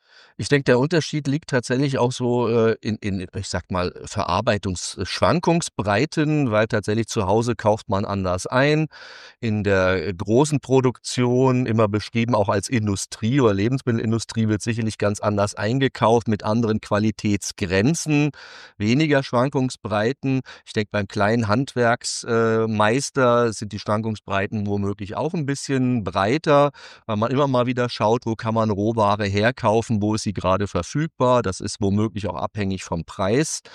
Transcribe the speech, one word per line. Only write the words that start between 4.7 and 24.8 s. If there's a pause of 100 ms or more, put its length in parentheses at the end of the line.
Schwankungsbreiten,
weil
tatsächlich
zu
Hause
kauft
man
anders
ein. (540)
In
der
großen
Produktion,
immer
beschrieben
auch
als
Industrie
oder
Lebensmittelindustrie,
wird
sicherlich
ganz
anders
eingekauft,
mit
anderen
Qualitätsgrenzen, (460)
weniger
Schwankungsbreiten. (220)
Ich
denke,
beim
kleinen
Handwerks-,
äh,
Meister
sind
die
Schwankungsbreiten
womöglich